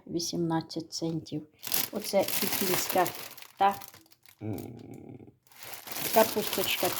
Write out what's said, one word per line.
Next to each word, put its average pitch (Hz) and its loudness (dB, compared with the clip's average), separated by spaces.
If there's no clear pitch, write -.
вісімнадцять 165 -2
центів. 160 -4
Оце 202 0
пекінська 185 2
та, 196 6
м, 107 -2
капусточка 202 4